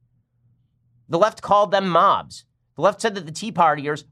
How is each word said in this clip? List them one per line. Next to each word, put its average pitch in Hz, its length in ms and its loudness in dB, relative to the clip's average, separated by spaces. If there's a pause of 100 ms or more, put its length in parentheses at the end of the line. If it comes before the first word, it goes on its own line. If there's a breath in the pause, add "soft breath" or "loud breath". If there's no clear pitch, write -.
(1080)
The 151 100 -4
left 214 240 0
called 202 300 2
them 190 160 0
mobs. 170 560 0 (320)
The 139 60 -8
left 202 180 0
said 220 160 -4
that 180 100 -12
the 160 60 -16
Tea 202 220 -12
Partiers 151 580 -2